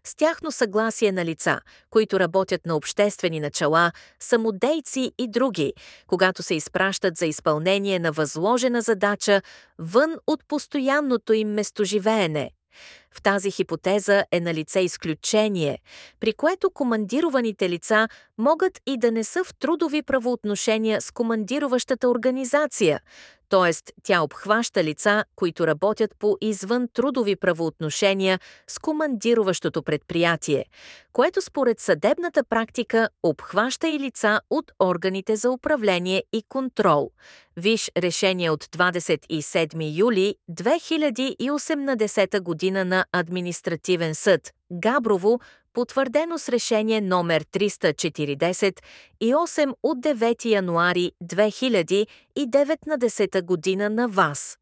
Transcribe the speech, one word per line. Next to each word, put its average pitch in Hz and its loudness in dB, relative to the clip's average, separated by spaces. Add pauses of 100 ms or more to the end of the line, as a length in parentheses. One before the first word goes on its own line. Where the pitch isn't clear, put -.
с - -12
тяхно 320 0
съгласие 220 0
на 180 -2
лица, 160 -2 (300)
които 214 2
работят 185 0
на 165 0
обществени 175 -2
начала, 160 2 (280)
самодейци 240 0
и 247 -4
други, 202 0 (340)
когато 185 2
се - -2
изпращат 185 -2
за 170 0
изпълнение 180 0
на 165 0
възложена 226 0
задача 202 2 (360)
вън 247 2 (100)
от - -2
постоянното 269 0
им 214 2
местоживеене. 202 0 (600)
В - -20
тази 196 0
хипотеза 190 0
е 175 2
налице 170 -2
изключение, 180 0 (420)
при 220 0
което 359 0
командированите 233 -2
лица 214 0 (300)
могат 320 0
и 269 -2
да 233 2
не 226 -2
са 359 -4
в - -14
трудови 302 -2
правоотношения 220 0
с - -6
командироващата 240 -2
организация, 247 0 (480)
т.е. 180 2 (100)
тя 175 2
обхваща 196 0
лица, 202 2 (120)
които 170 0
работят 202 0
по 208 0
извън 220 -2
трудови 240 0
правоотношения 185 0 (260)
с - -6
командироващото 226 0
предприятие, 160 0 (480)
което 359 2
според 247 0
съдебната 285 0
практика 226 0 (140)
обхваща 214 0
и 311 -2
лица 226 0 (100)
от - -4
органите 190 0
за 240 0
управление 190 0
и 220 -2
контрол. 196 0 (460)
Виж 208 0
решение 180 0
от 151 -4
двадесет 175 0
и 156 -4
седми 160 -2
юли 202 2 (140)
две 190 0
хиляди 285 -2
и 254 -4
осемнадесета 262 0
година 185 -2
на 185 2
Административен 175 -2
съд, - 2 (200)
Габрово, 220 0 (360)
потвърдено 269 0
с - -8
решение 220 0
номер 175 2
триста 190 0
четиридесет 165 -2 (380)
и 233 2
осем 302 0
от 269 -2
девети 233 0
януари 180 2
две 196 0
хиляди 202 0 (300)
и 285 -2
деветнадесета 269 0
година 185 -2
на 233 0
вас. 175 0